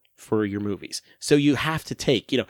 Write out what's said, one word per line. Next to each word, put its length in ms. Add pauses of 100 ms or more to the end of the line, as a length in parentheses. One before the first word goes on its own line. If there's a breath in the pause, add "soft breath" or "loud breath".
(160)
for 280
your 160
movies. 400 (200 soft breath)
So 160
you 180
have 300
to 100
take, 380
you 60
know, 120